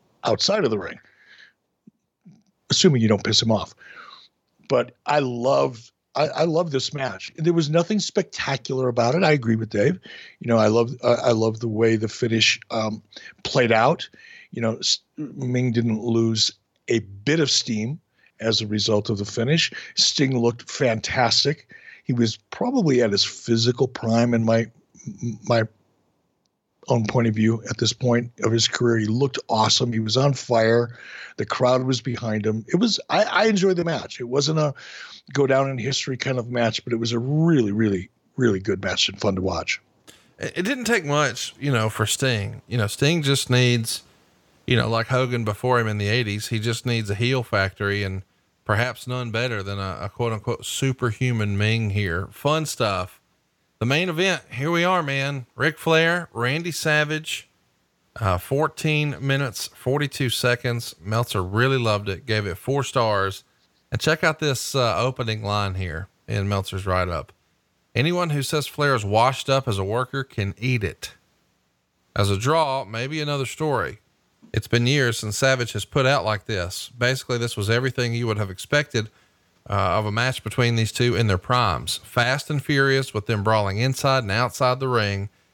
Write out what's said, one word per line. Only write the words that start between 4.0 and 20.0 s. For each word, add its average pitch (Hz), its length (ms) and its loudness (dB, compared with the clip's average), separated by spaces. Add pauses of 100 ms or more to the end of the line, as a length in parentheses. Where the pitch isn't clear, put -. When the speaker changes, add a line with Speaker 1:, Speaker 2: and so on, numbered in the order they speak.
Speaker 1:
But 120 240 0 (100)
I 147 140 2
love, 131 760 0 (220)
I, 147 140 2
I 156 160 0
love 165 260 0
this 135 240 -4
match. 123 400 -6
There 170 180 0
was 160 160 2
nothing 170 300 2
spectacular - 880 -2
about 120 300 2
it. 185 80 2
I 156 80 6
agree 117 240 2
with 110 140 -4
Dave. 131 280 2 (400)
You - 80 -10
know, 117 120 4
I 107 100 6
love, 117 240 2 (100)
I, 120 120 4
I 120 180 0
love 110 260 2
the 117 80 -6
way 113 300 2
the 107 100 -2
finish, 113 540 2 (100)
um, 110 320 -4 (400)
played 120 300 2
out. 120 360 4 (440)
You 120 100 -6
know, 113 140 0
S-, - 240 -2 (160)
Ming 127 560 -2
didn't 113 280 0
lose 113 520 0 (340)
a 117 140 2
bit 101 400 -2
of 139 100 0
steam 117 480 -2 (400)
as 110 220 0
a 110 80 -6
result 107 420 0
of 101 80 -2
the 104 60 -2
finish. 139 480 0 (240)
Sting 135 420 2